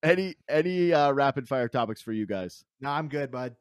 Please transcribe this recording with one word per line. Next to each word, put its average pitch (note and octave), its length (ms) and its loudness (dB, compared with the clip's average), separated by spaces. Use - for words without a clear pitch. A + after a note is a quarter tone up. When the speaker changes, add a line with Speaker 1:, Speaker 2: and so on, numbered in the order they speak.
Speaker 1:
Any, F3+ 320 2
any, F3 440 2
uh, C#3+ 200 4
rapid C#3 340 0
fire B2 220 -2
topics A2+ 340 -4
for A2+ 100 -8
you G#2+ 140 -2
guys? F#2 380 -8
Speaker 2:
Nah, C#3 160 -6
I'm D#3 120 -4
good, C#3 220 -6
bud. B2+ 300 -8